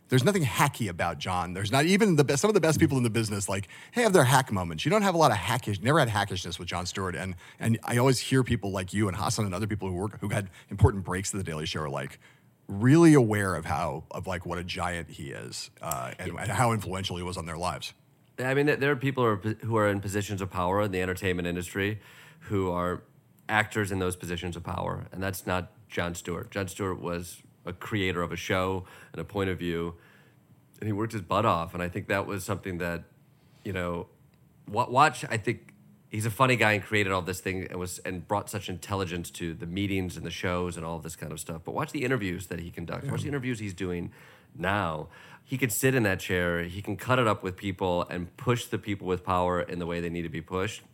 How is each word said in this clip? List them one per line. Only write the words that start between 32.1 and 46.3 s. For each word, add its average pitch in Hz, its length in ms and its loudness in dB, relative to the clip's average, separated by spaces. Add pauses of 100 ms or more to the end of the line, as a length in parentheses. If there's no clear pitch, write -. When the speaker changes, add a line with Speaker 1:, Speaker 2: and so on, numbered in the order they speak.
Speaker 2:
was 95 200 -6
something 95 320 -6
that, 85 260 -4 (640)
you 101 80 -6
know, 87 340 -4 (640)
wa-, 110 200 0
watch, 147 400 4
I 117 60 0
think - 380 -4 (360)
he's 110 160 -4
a 117 60 0
funny 127 240 4
guy 107 180 6
and 98 100 2
created 104 280 2
all 95 100 2
this 90 200 -4
thing 92 280 -4
and - 80 -8
was, 90 220 -6
and 92 260 -8
brought 101 240 -2
such 101 200 -8
intelligence 90 640 -4
to 85 220 -6
the 85 120 -10
meetings 95 500 -2
and 80 100 -10
the 85 60 -8
shows 90 460 -2
and 82 80 -8
all 82 100 -6
of 78 80 -10
this 80 140 -12
kind 78 160 -10
of 78 80 -10
stuff, 82 240 -8
but - 80 -8
watch 151 180 -4
the 135 140 -4
interviews 98 420 -2
that 87 140 -8
he 85 100 -10
conducts. 87 340 -8
Speaker 1:
Yeah. 139 60 -4
Speaker 2:
Watch 156 120 -2
the 151 40 -6
interviews 127 320 -4
he's 101 140 -6
doing 90 380 -4 (440)
now. 85 520 -2 (360)
He 131 140 -6
can 127 120 2
sit 131 240 2
in 123 100 4
that 95 180 2
chair, 87 420 0